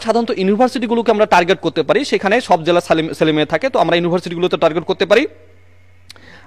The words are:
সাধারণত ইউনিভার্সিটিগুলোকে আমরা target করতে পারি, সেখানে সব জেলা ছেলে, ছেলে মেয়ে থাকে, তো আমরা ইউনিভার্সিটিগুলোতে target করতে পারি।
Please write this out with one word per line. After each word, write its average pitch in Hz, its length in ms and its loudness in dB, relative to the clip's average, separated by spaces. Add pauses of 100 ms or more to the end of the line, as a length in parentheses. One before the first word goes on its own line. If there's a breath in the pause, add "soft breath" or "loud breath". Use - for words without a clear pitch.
সাধারণত 226 360 -2
ইউনিভার্সিটিগুলোকে 226 760 0
আমরা 208 140 2
target 175 340 2
করতে 160 240 -2
পারি, 185 220 0
সেখানে 208 360 0
সব 175 220 0
জেলা 175 160 2
ছেলে, 160 360 -2
ছেলে 160 160 2
মেয়ে 151 140 0
থাকে, 165 240 -2
তো 254 100 0
আমরা 165 160 2
ইউনিভার্সিটিগুলোতে 175 600 -2
target 160 260 0
করতে 185 220 -4
পারি। 208 220 2 (1200 soft breath)